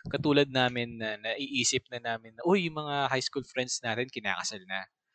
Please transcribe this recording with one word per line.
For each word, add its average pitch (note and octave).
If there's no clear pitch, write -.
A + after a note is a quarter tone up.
katulad C#3+
namin B2
na A2
naiisip C3
na B2
namin A2+
na, A#2+
"Uy, F3+
yung D#3
mga C#3+
high B2+
school -
friends B2+
natin, A#2+
kinakasal G2
na. F#2+